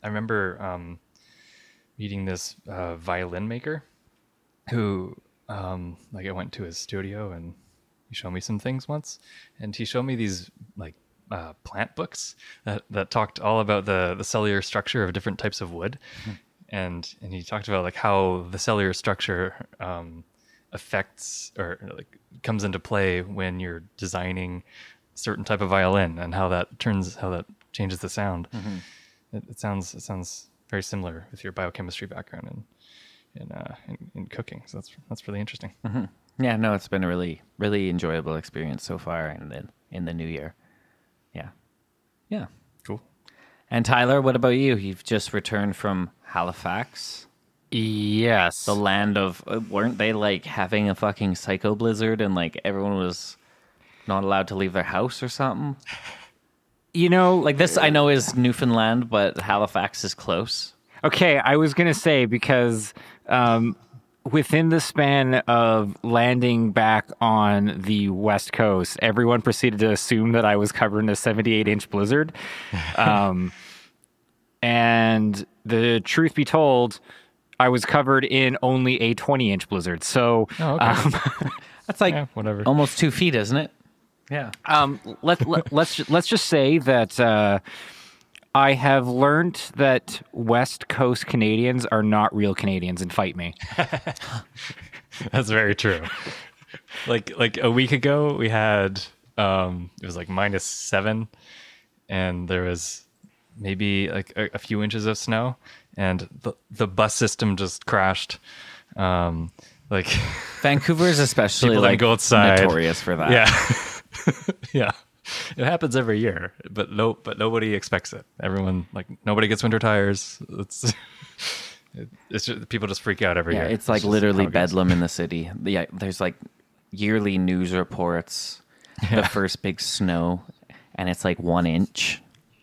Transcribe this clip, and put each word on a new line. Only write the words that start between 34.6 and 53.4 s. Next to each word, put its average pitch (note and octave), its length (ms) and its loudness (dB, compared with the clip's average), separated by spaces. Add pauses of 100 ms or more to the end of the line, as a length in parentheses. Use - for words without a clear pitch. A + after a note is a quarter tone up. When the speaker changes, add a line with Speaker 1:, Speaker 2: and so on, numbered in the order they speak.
Speaker 1:
So - 120 -18
that's, - 120 -18 (180)
that's - 200 -16
really G2+ 120 -8
interesting. - 340 -14 (120)
Speaker 2:
Mm-hmm. A2 180 -6 (380)
Yeah, A#2 140 0
no, A2 180 0
it's - 140 -6
been F#2+ 160 -2
a F2 40 -2
really, F2 340 -6 (160)
really G2+ 300 -2
enjoyable E2 480 -4
experience D#2+ 460 -10
so F2+ 160 -10
far D#2+ 300 -8
in D2+ 220 -14
the, C2 180 -14 (220)
in F2+ 160 -8
the E2+ 80 -8
new E2 120 -8
year. D#2 280 -12 (800)
Yeah. - 160 -16 (760)
Yeah. G#3 180 -8 (380)
Speaker 1:
Cool. G#2+ 180 -12 (680)
Speaker 2:
And A#2 140 2
Tyler, B2 360 4
what C3 160 2
about B2+ 120 2
you? C3 280 4
You've F#2+ 280 -8
just - 280 -2
returned G2+ 440 -2
from F#2 340 -4 (140)
Halifax. - 1040 -8 (440)
Speaker 3:
Yes. G#2+ 960 0
Speaker 2:
The G#2 100 0
land G2+ 440 0
of, F#2 280 -2
uh, A2+ 220 -4
weren't G#2 300 -2
they, A2 160 0
like, G#2 320 -2
having G#2 420 -2
a F#2+ 60 0
fucking G2+ 400 -2
psycho G2+ 400 -2
blizzard A2 480 0
and, G2 120 0
like, E2+ 300 -4
everyone G2 320 -2
was F2+ 400 -6 (680)